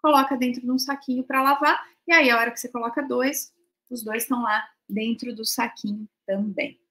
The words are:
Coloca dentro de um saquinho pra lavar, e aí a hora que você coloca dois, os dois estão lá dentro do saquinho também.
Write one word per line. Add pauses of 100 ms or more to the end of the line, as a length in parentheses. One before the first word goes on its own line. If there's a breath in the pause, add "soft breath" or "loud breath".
Coloca
dentro
de
um
saquinho
pra
lavar, (220 loud breath)
e
aí
a
hora
que
você
coloca
dois, (380)
os
dois
estão
lá (240)
dentro
do
saquinho (160)
também. (100)